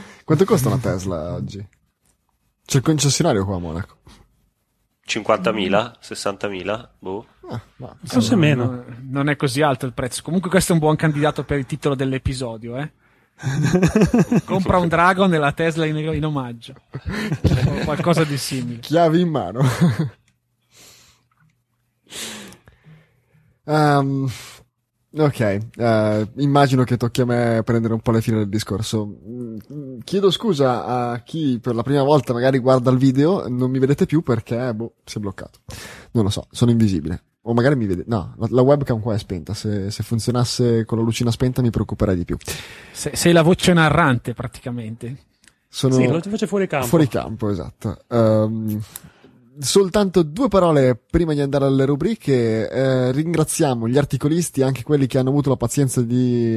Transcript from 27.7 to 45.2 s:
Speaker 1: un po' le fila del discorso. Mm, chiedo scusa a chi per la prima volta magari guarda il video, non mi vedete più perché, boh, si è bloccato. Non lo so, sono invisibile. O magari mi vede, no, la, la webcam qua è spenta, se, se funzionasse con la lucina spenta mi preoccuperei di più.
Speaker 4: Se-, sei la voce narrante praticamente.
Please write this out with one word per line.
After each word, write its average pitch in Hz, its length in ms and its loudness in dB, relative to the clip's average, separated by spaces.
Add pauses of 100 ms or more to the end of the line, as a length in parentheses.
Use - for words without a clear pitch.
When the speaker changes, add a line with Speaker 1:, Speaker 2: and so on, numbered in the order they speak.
Speaker 1:
un 113 60 -2
po' 120 120 0
le 113 100 2
fila 110 160 0
del 104 100 -2
discorso. 107 580 -4 (200)
Mm, 123 800 -12
chiedo 190 260 2
scusa 135 560 0
a 120 340 -4
chi 147 400 -2
per 120 140 -4
la 113 80 -2
prima 139 200 0
volta 135 300 2
magari 131 260 2
guarda 127 320 4
il 131 80 4
video, 135 500 2
non 127 220 -2
mi 131 80 -2
vedete 135 280 2
più 151 160 0
perché, 120 520 -4
boh, 113 200 -10 (100)
si - 140 -12
è - 20 -4
bloccato. - 400 -12 (520)
Non 113 120 2
lo 98 60 2
so, - 200 -6
sono 120 200 2
invisibile. 92 520 0 (200)
O 117 120 -2
magari 127 220 4
mi 117 100 -2
vede, 90 200 -4
no, 113 320 -4
la, 110 120 -2
la 123 120 4
webcam 131 380 2
qua 107 140 -4
è 98 40 -2
spenta, 92 360 -8
se, 104 360 -4
se - 120 -6
funzionasse 117 840 0
con 110 140 -2
la 113 60 0
lucina 117 260 0
spenta 127 320 -2
mi 120 80 2
preoccuperei 101 460 0
di 85 80 -4
più. - 120 -6 (560)
Speaker 4:
Se-, 139 240 -8
sei 175 160 4
la 170 100 6
voce 180 300 4
narrante 151 600 2
praticamente. 120 920 -8 (440)